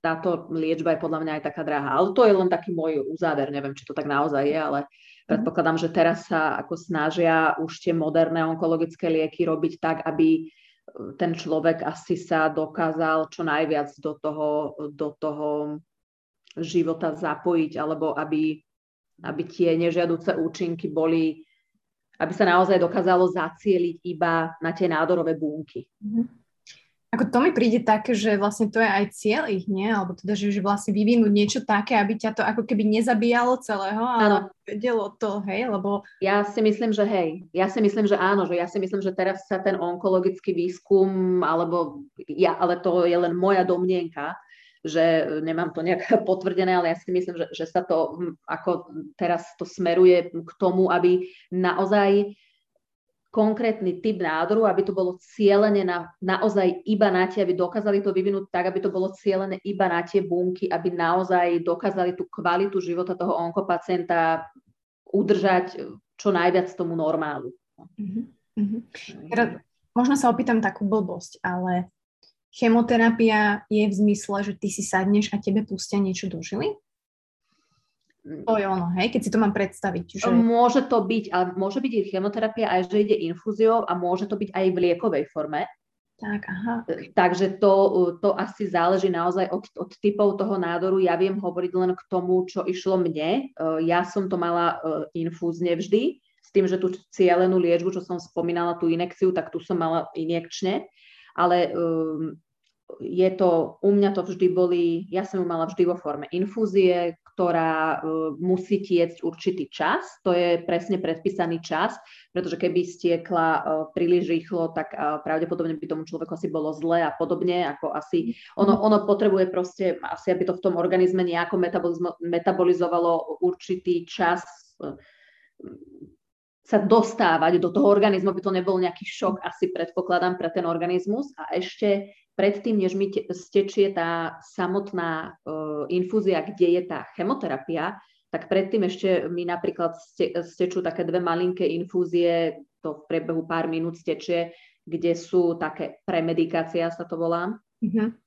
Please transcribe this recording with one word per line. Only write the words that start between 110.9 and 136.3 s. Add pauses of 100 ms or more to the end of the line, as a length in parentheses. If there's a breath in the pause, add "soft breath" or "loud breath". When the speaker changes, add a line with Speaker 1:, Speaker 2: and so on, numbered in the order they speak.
Speaker 1:
predpísaný
čas, (400 loud breath)
pretože
keby
stiekla,
e, (340)
príliš
rýchlo,
tak,
e, (240)
pravdepodobne
by
tomu
človeku
asi
bolo
zle
a
podobne, (160)
ako
asi (240 loud breath)
ono,
Speaker 2:
Mhm.
Speaker 1:
ono (100)
potrebuje
proste, (180)
asi
aby
to
v
tom
organizme
nejako
metabolizmo-,
metabolizovalo
určitý
čas, (400)
e, (1700 soft breath)
sa
dostávať
do
toho
organizmu,
aby
to
nebol
nejaký
šok,
asi
predpokladám,
pre
ten
organizmus.
A
ešte (240 loud breath)
predtým,
než
mi
te-,
stečie
tá (160)
samotná,
e, (400)
infúzia,